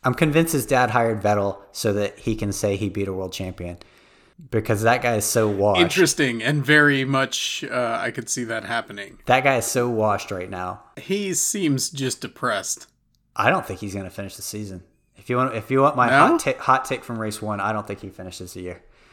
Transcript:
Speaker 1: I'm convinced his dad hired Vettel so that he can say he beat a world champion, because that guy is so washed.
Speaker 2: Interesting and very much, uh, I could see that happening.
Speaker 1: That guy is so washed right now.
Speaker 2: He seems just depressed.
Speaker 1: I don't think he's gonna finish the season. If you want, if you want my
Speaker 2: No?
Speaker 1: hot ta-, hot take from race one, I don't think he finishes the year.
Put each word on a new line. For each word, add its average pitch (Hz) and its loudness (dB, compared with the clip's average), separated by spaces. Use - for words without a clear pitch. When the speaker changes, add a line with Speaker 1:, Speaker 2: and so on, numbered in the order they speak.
Speaker 1:
I'm 127 2
convinced 165 2
his 131 0
dad 127 2
hired 113 2
Vettel 104 2
so 107 0
that 101 -2
he 110 -2
can 101 -4
say 101 0
he 101 -2
beat 98 -4
a 98 -6
world 92 -6
champion, 87 -8
because 110 0
that 120 4
guy 120 2
is 104 0
so 110 2
washed. 101 4
Speaker 2:
Interesting 156 2
and 139 0
very 143 4
much, - -2
uh, 117 -2
I 117 -4
could 113 -10
see 120 -4
that 110 -6
happening. 104 -8
Speaker 1:
That 131 4
guy 135 4
is 113 0
so 123 0
washed 107 0
right 92 -8
now. 92 -8
Speaker 2:
He 196 -4
seems 147 0
just 135 -6
depressed. - -6
Speaker 1:
I 113 4
don't 113 0
think 95 -8
he's 98 -8
gonna 95 -8
finish 98 -12
the - -14
season. 98 -10
If - -20
you 123 0
want, 127 0
if 107 -8
you 135 4
want 143 4
my 123 4
Speaker 2:
No? 131 4
Speaker 1:
hot 330 2
ta-, - -2
hot 131 2
take 127 -6
from 117 -8
race 107 -6
one, 104 -4
I 104 -2
don't 104 -4
think 104 -8
he 98 -12
finishes 90 -14
the 95 -12
year. 90 -10